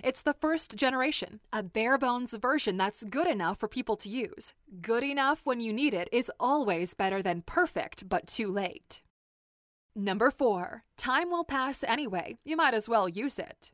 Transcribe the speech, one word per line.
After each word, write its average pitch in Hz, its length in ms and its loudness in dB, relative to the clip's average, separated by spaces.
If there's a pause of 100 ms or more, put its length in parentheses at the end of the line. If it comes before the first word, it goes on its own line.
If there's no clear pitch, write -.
It's 254 180 0
the 285 120 2
first 311 420 0
generation, 254 640 0 (120)
a 214 120 -2
bare 226 340 2
bones 247 360 0
version 233 420 2
that's 190 260 0
good 254 240 0
enough 196 320 0
for 220 80 -4
people 233 300 -2
to - 120 -10
use. - 460 -6 (260)
Good 226 220 0
enough 277 400 2
when 254 160 0
you 226 140 -2
need 262 220 2
it 175 180 -2
is 247 260 2
always 214 560 2
better 190 280 0
than 175 200 0
perfect - 680 -2
but - 200 -2
too 214 200 -2
late. - 540 -6 (920)
Number 202 340 2
four, 220 540 0 (120)
time 302 340 0
will 339 140 0
pass 269 380 -2
anyway. 226 640 -2
You 311 120 -4
might 294 180 6
as 214 140 0
well 214 200 4
use 208 320 -4
it. - 340 -12